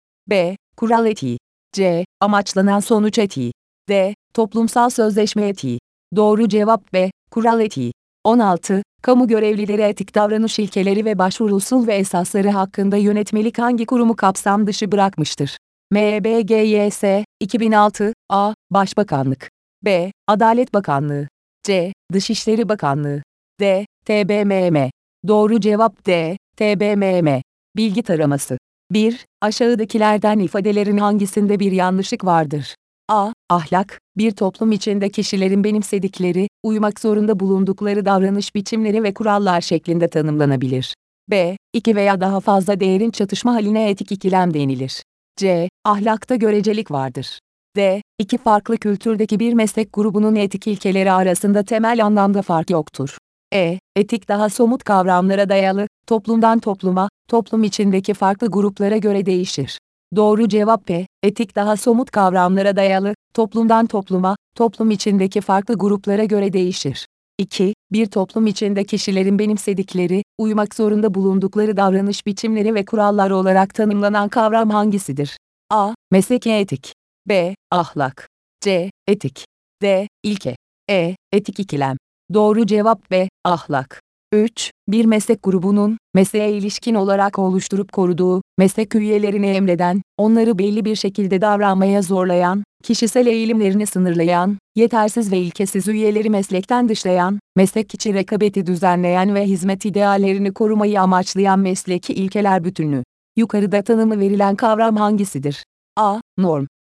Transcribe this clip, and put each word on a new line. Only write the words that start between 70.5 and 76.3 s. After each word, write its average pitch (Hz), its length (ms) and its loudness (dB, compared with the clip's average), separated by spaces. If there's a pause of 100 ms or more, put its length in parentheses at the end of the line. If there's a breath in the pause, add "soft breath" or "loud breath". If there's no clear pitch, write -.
zorunda 214 380 0
bulundukları 190 640 0
davranış 196 480 0
biçimleri 220 500 -2
ve 196 100 -2
kurallar 208 460 0
olarak 190 420 2
tanımlanan 202 560 0
kavram 220 400 2
hangisidir? 196 680 -2 (320)
A, 208 240 0 (180)
mesleki 226 400 2